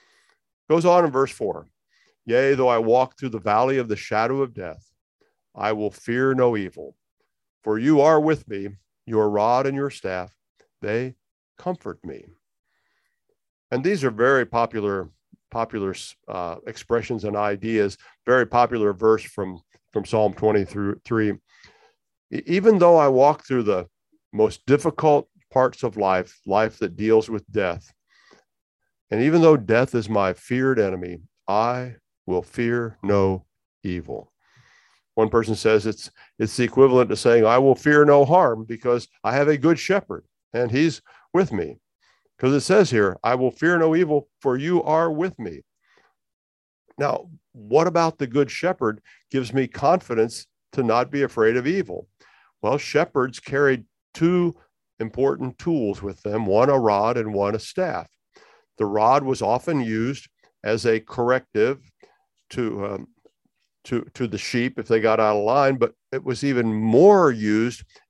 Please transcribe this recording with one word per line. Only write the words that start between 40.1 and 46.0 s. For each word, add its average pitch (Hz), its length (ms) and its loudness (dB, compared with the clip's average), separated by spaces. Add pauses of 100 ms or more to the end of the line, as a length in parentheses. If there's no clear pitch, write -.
and 120 180 -2
he's 147 300 0 (320)
with 175 200 0
me." 85 260 -6 (580)
'Cause 131 160 0
it 143 100 2
says 190 280 2
here, 101 320 2
"I 120 140 0
will 127 160 -2
fear 170 260 0
no 160 160 2
evil, 151 340 0 (120)
for 127 160 -2
you 165 260 -2
are 160 300 0
with 170 260 -6
me." 85 240 -12 (1400)